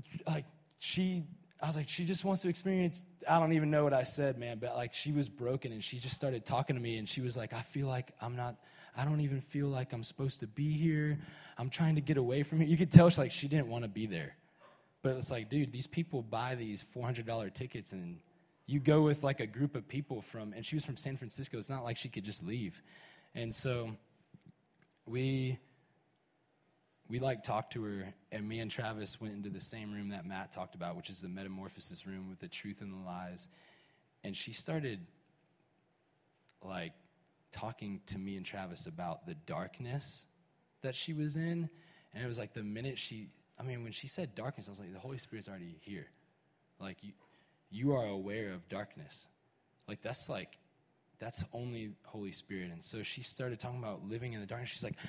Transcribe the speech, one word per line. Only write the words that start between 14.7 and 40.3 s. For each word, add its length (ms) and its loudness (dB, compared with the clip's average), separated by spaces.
But 140 4
it's 140 -2
like, 200 -2
dude, 200 2
these 160 -4
people 360 -2
buy 320 -2
these 260 -4
four 240 -6
hundred 220 -2
dollar 240 -2
tickets, 420 -8
and 280 -8
you 140 2
go 220 8
with, 200 6
like, 180 2
a 60 -2
group 300 0
of 100 -6
people 360 -6
from, 320 -8
and 100 -8
she 120 -2
was 100 0
from 100 -6
San 220 -4
Francisco. 400 -6
It's 100 -6
not 160 -4
like 140 -4
she 100 -4
could 160 -6
just 180 -4
leave. 380 -4
And 200 -4
so 420 0
we, 520 0
we, 100 -2
like, 240 -2
talked 300 -2
to 100 -4
her, 320 -6
and 180 -6
me 120 -4
and 100 -4
Travis 500 -6
went 140 -8
into 160 -8
the 100 -8
same 320 -8
room 180 -6
that 140 -8
Matt 280 -8
talked 240 -8
about, 180 -4
which 160 -10
is 100 -12
the 80 -8
metamorphosis 800 -10
room 220 -8
with 100 -12
the 80 -10
truth 340 -8
and 120 -10
the 120 -10
lies. 440 -8
And 140 -6
she 160 -6
started, 480 -2
like, 300 -6
talking 560 -8
to 120 -6
me 180 -6
and 100 -8
Travis 400 -8
about 400 -6
the 80 -6
darkness 920 -6